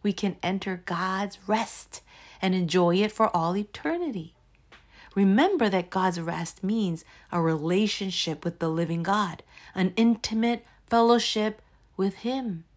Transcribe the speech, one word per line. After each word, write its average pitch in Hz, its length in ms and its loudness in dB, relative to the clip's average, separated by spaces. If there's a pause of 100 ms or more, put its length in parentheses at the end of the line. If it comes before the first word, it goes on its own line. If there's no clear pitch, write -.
we 208 80 0
can 185 320 -4
enter 185 420 -4
God's 190 640 -4
rest - 540 -4 (400)
and 190 120 2
enjoy 175 440 4
it 208 140 2
for 220 240 2
all 170 200 0
eternity. 233 800 -4 (800)
Remember 226 540 4
that 180 200 0
God's 185 300 0
rest 165 440 -8
means 190 420 -2 (260)
a 170 100 0
relationship 170 1000 -2
with 170 160 -6
the 165 100 -2
living 165 340 -2
God, 190 380 -2 (320)
an 185 220 0
intimate 233 720 2 (200)
fellowship 226 760 2 (340)
with 190 220 -2
him. 233 480 -6 (120)